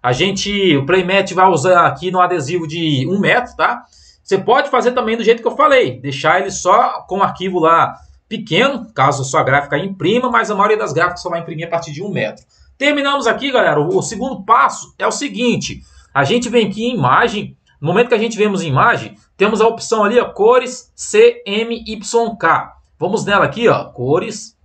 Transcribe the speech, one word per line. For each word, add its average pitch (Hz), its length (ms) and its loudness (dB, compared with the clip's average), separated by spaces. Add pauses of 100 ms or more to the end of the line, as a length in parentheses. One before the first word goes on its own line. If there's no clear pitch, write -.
a 127 100 0
gente, 190 640 0
o 135 100 0
playmat 185 480 0
vai 185 140 4
usar 175 380 4
aqui 151 260 -2
no 185 80 0
adesivo 175 480 0
de 151 420 -2
um 196 80 -2
metro, - 380 0
tá? 190 280 -2 (380)
Você 190 160 -2
pode 262 320 2
fazer 247 220 2
também 226 240 -2
do 233 80 -6
jeito 226 180 4
que - 60 -2
eu 240 80 -4
falei, 254 460 4
deixar 156 400 0
ele 196 100 -6
só 226 520 2
com 190 160 -6
o 196 40 2
arquivo 180 360 -2
lá 160 360 4 (320)
pequeno, 226 680 -2
caso 135 280 0
a 127 40 -4
sua 156 160 0
gráfica 143 360 0
imprima, 196 520 -2
mas 226 220 -2
a 208 40 -2
maioria 214 220 2
das 208 140 -4
gráficas 175 300 -2
só 180 80 -8
vai 170 100 -4
imprimir 165 260 -10
a 170 40 -14
partir 156 240 -6
de 156 100 -10
um 208 60 -8
metro. 110 340 -6 (340)
Terminamos 277 480 -2
aqui, 233 260 -2
galera. 175 280 2
O, 175 180 0
o - 40 2
segundo 226 420 -8
passo - 560 0
é 202 80 -2
o 214 40 0
seguinte. 226 680 -4 (320)
A 139 120 2
gente 240 240 0
vem 220 180 2
aqui 214 160 -6
em 247 120 -2
imagem. 180 600 0 (240)
No 143 80 -6
momento 220 220 2
que 240 60 4
a 208 40 2
gente 226 180 -4
vemos 196 240 0
em 170 60 -6
imagem, 151 480 0 (220)
temos 208 240 2
a 220 60 4
opção 226 360 -2
ali, 226 160 4
ó, 208 60 0
cores 247 680 0
C 233 520 2
M 226 420 -4
Y 220 480 -4
K. 160 400 0 (240)
Vamos 196 240 -2
nela 196 220 2
aqui, 202 240 0
ó, 113 160 0
cores. 170 800 -4